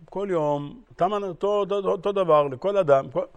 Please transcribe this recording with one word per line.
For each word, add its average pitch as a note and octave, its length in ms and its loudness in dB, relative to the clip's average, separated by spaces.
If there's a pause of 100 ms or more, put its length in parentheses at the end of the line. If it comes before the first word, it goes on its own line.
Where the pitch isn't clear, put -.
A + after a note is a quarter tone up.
כל G3 260 -8
יום, D3 500 -2 (100)
אותם, F3+ 220 -2
אותו, G3 340 -4
אותו, G3+ 280 0
אותו G3 380 -2
דבר D#3 360 4
לכל F3+ 280 -4
אדם. C#3+ 340 4
כל, F3 140 -4 (120)